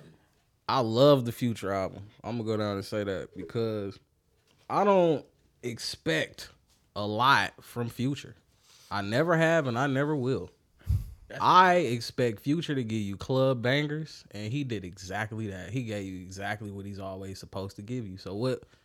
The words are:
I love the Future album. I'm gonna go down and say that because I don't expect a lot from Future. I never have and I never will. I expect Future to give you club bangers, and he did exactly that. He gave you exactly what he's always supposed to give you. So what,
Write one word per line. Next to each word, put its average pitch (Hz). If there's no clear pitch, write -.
I 127
love 127
the 117
Future 107
album. 95
I'm 113
gonna 117
go 110
down 104
and 98
say 107
that 95
because 107
I 165
don't 180
expect -
a 104
lot 107
from 120
Future. 135
I 101
never 131
have 160
and 117
I 135
never 143
will. 123
I 180
expect 120
Future 156
to 131
give 113
you 98
club 131
bangers, 147
and 104
he 143
did 110
exactly 104
that. 92
He 127
gave 104
you 92
exactly 101
what 98
he's 98
always 95
supposed 98
to 104
give 117
you. 92
So 95
what, 123